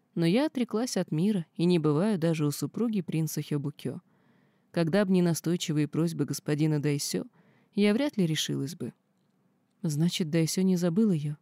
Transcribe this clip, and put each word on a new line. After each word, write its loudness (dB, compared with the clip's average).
«Но 2
я 4
отреклась -2
от -2
мира 0
и -2
не 6
бываю 2
даже 0
у 0
супруги -2
принца -4
Хёбукё. -6
Когда 2
б 0
не 6
настойчивые 0
просьбы -2
господина 0
Дайсё, -2
я 4
вряд -2
ли 2
решилась -4
бы». -10
Значит, 0
Дайсё 2
не 4
забыл 2
её. -2